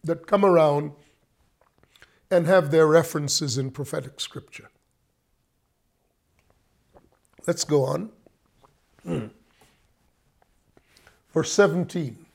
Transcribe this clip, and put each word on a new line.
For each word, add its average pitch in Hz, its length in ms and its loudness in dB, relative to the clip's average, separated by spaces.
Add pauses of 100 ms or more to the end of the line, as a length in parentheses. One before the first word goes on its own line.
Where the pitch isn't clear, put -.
that 160 240 -8
come 202 180 2
around 151 480 4 (1400)
and 175 160 2
have 175 240 2
their 160 160 6
references 147 720 0
in 131 120 -6
prophetic 143 480 -10
scripture. - 520 -16 (2750)
Let's 175 180 -4
go 143 200 0
on. 160 260 -6 (920)
<clears throat> 143 260 -8 (2000)
Verse 160 200 -4
seventeen. 170 840 0